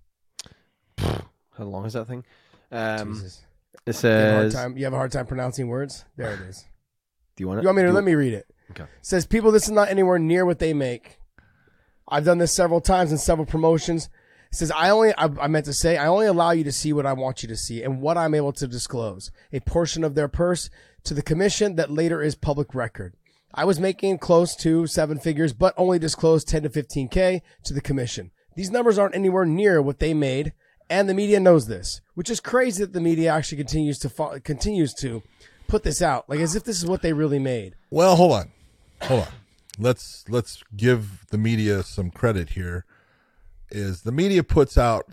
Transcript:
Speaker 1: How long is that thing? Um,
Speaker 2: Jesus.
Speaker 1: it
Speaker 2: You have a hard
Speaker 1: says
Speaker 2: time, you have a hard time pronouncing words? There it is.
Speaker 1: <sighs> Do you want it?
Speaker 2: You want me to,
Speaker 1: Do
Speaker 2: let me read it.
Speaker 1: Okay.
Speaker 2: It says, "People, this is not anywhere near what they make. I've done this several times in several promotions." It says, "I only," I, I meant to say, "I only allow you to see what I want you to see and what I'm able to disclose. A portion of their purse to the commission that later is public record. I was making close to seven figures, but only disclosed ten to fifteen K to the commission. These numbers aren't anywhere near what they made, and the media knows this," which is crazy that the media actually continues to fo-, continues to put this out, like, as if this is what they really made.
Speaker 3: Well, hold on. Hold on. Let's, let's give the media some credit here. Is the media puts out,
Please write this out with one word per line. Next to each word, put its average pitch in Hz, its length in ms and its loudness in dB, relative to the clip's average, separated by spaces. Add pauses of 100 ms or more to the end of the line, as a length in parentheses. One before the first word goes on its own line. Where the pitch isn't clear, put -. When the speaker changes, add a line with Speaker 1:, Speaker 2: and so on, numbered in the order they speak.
(960)
Speaker 1:
How - 680 -8
long 98 200 -10
is 110 80 -8
that 113 140 -8
thing? 123 160 -12 (480)
Um, 110 420 -6
Speaker 2:
Jesus. 98 300 -16 (420)
Speaker 1:
it - 180 -4
Speaker 2:
You 117 60 4
have 110 60 6
a 107 180 4
hard 107 180 4
Speaker 1:
says - 20 -4
Speaker 2:
time, 123 240 -6
you 135 80 -6
have 131 80 -4
a 131 40 -2
hard 131 140 -4
time 131 140 -4
pronouncing 127 420 -6
words? 131 380 -8 (120)
There 113 160 -6
it 95 80 -10
is. 92 240 -18 (340)
Speaker 1:
<sighs> - 360 -20
Do - 80 -14
you 92 40 -4
want 98 120 -4
it? - 40 0
Speaker 2:
You 190 40 2
want 196 100 2
me 185 60 4
to, 180 60 4
Speaker 1:
Do 214 40 4
Speaker 2:
let 202 100 4
me 175 120 4
read 131 180 2
it. 98 140 -10 (240)
Speaker 1:
Okay. - 120 -16
Speaker 2:
It - 60 -18 (120)
says, 180 240 -2
"People, 220 260 4
this 214 120 6
is 214 80 -4
not 208 180 4
anywhere 185 300 4
near 170 260 2
what 175 140 0
they 160 140 0
make. 127 440 -4 (880)
I've 147 180 -2
done 175 120 4
this 170 160 0
several 170 280 2
times 180 300 2
in 156 60 2
several 156 280 0
promotions." 160 640 0 (420)
It - 40 -8
says, 165 160 -2
"I 160 180 2
only," 220 260 6
I, 165 100 2 (160)
I 143 60 0
meant 151 180 0
to 143 80 -6
say, 165 240 2
"I 147 100 0
only 208 200 4
allow 170 240 4
you 165 120 2
to 143 80 -4
see 151 220 -2
what 143 120 0
I 135 80 -2
want 131 300 -6
you 110 60 -12
to 113 80 -10
see 117 260 -8
and 131 180 -6
what 160 160 0
I'm 160 180 0
able 143 180 0
to 139 140 -8
disclose. 117 640 -8 (200)
A 139 80 -6
portion 165 460 -2
of 139 100 -4
their 147 140 0
purse 175 400 -2 (340)
to - 100 -6
the 143 80 -2
commission 190 540 0
that 147 160 -2
later 160 300 0
is 147 140 -2
public 147 380 -4
record. 107 420 -8 (380)
I 151 120 -2
was 180 140 2
making 190 400 -2
close 170 380 4
to 160 300 2
seven 151 320 -2
figures, 156 320 0
but 156 260 2
only 180 220 2
disclosed 160 480 0
ten 156 160 0
to 151 60 -4
fifteen 139 400 -6
K 185 340 0 (220)
to 143 80 -6
the 135 80 -4
commission. 120 500 -6 (240)
These 185 160 -8
numbers 233 260 4
aren't 202 180 2
anywhere 185 300 2
near 170 360 4
what 139 180 -4
they 156 140 0
made, 147 380 -2 (380)
and 196 180 2
the 190 60 0
media 202 260 2
knows 170 280 6
this," - 340 -10 (120)
which 175 160 -8
is 226 120 -6
crazy 240 420 0
that 190 100 -6
the 180 80 -4
media 165 320 2
actually 156 260 -4
continues 147 400 -4
to 139 100 -6
fo-, 147 320 -8
continues 165 540 -2
to 113 280 -10 (440)
put - 160 0
this 151 180 -4
out, 143 280 0
like, 151 120 -2
as 165 120 -2
if 214 120 -6
this 214 180 -6
is - 20 -4
what 180 160 -2
they 165 120 0
really 143 260 0
made. 120 360 -6 (140)
Speaker 3:
Well, 170 280 6
hold 175 160 8
on. 98 180 -2 (520)
Hold 120 180 0
on. 78 60 -6 (520)
Let's, - 480 -2
let's 117 340 -4 (140)
give 107 560 0
the 107 60 -2
media 107 460 0
some 90 280 -8
credit 101 380 -2
here. 90 340 -8 (840)
Is 98 320 -6
the 113 100 -6
media 180 320 2
puts - 340 2
out, 117 360 2